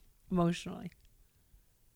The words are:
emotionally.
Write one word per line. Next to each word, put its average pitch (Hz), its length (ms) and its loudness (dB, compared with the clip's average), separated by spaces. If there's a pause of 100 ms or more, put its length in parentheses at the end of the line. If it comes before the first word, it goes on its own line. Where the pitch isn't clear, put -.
(320)
emotionally. 175 600 0 (1040)